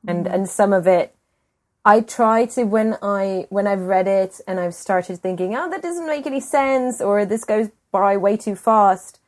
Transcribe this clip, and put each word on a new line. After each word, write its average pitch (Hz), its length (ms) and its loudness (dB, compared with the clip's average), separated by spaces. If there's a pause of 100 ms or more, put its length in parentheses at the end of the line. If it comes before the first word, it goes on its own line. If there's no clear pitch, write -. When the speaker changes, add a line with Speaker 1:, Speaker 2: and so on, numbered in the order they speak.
Speaker 1:
and, 175 200 -4
Speaker 2:
Mm-hmm. - 100 -4
Speaker 1:
and 190 140 -2
some 202 240 2
of 180 140 2
it, 180 280 2 (720)
I 214 160 8
try 226 460 2
to, 240 180 -2
when 220 360 0
I, 196 480 -2
when 196 160 -2
I've 196 180 0
read 185 260 2
it 190 360 0
and 185 140 -6
I've 175 160 -6
started 180 460 -4
thinking, 185 340 -4
"Oh, 330 140 -4
that 339 120 -8
doesn't 349 240 -8
make 302 220 -6
any 269 140 -4
sense," 262 580 0
or, 202 260 0
"This 214 200 -4
goes 214 240 -2 (240)
by 202 240 2
way 196 180 2
too 208 200 -6
fast" 202 720 2